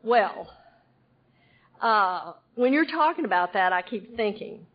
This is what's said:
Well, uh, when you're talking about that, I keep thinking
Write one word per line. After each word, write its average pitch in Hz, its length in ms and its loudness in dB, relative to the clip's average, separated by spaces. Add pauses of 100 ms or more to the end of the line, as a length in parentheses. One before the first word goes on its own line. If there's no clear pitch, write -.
Well, 220 480 0 (1300)
uh, 185 540 0 (220)
when 247 180 2
you're 311 120 4
talking 320 400 0
about 180 280 0
that, 185 200 2
I 180 80 0
keep 226 360 -10
thinking - 580 -6